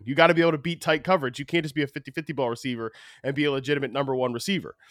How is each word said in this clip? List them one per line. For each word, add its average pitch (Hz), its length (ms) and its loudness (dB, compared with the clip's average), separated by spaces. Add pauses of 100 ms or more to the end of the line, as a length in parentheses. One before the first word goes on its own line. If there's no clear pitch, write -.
You 135 120 -4
gotta 165 180 8
be 165 80 4
able 165 80 6
to 156 80 2
beat 165 220 -6
tight 156 240 0
coverage. 147 340 0
You 143 60 -6
can't 170 180 0
just 151 140 -6
be 151 60 2
a 139 40 -2
fifty 139 240 -10
fifty 160 220 -8
ball 127 180 0
receiver 117 420 -6 (300)
and 139 120 -2
be 147 100 0
a 147 80 2
legitimate 135 400 -2
number 135 240 -2
one 127 160 0
receiver. 120 440 -4 (140)